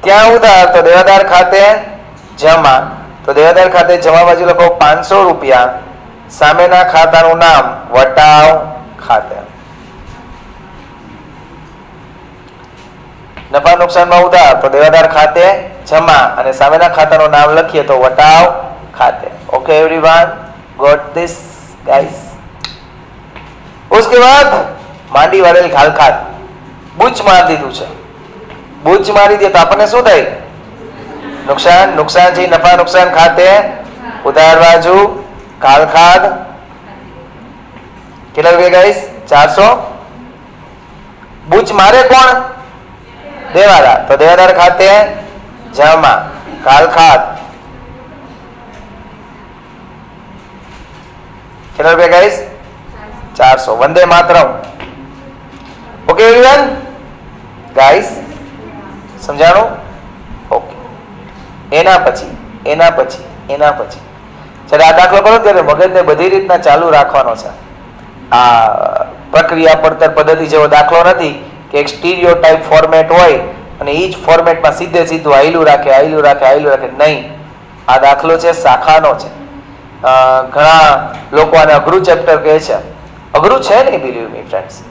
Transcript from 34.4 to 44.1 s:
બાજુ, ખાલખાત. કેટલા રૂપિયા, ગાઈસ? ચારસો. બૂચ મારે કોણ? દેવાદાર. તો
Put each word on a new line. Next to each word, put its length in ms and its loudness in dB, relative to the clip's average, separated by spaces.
બાજુ, 640 2
ખાલખાત. 720 2
કેટલા 160 0
રૂપિયા, 200 2
ગાઈસ? 260 2
ચારસો. 680 0
બૂચ 240 0
મારે 300 2
કોણ? 380 2
દેવાદાર. 540 2
તો 80 2